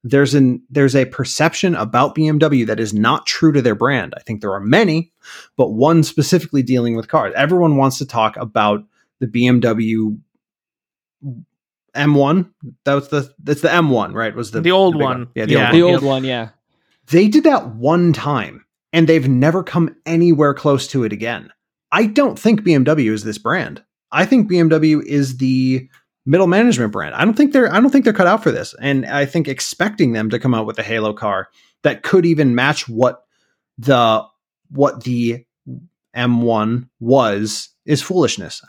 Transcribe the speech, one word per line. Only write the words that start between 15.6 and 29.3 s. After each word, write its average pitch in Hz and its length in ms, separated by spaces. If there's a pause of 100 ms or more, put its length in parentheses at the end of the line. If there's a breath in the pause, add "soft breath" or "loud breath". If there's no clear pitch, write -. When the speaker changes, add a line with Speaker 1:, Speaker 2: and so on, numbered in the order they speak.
Speaker 1:
old 131 80
Speaker 3:
The 170 80
Speaker 1:
one. 175 120
Speaker 3:
old 160 100
one, 131 200
yeah. 120 260 (580)
Speaker 1:
They 180 180
did 277 160
that 208 320
one 160 380
time, 131 520 (280)
and 165 160
they've 156 200
never 151 360
come 165 320 (100)
anywhere 160 480
close 139 340
to 131 140
it 107 100
again. 107 380 (400)
I 208 160
don't 226 320
think 214 240
B 165 100
M 135 120
W 135 280
is 107 120
this 107 120
brand. 127 460 (300)
I 160 140
think 226 220
B 180 100
M 165 100
W 156 360
is 135 340
the 131 500 (360 soft breath)
middle 175 220
management 175 460
brand. 80 240
I 151 80
don't 214 100
think 285 180
they're, 254 200
I 196 80
don't 262 100
think 277 140
they're 220 100
cut 180 140
out 208 160
for 139 80
this. - 280
And 135 260
I 143 200
think 147 220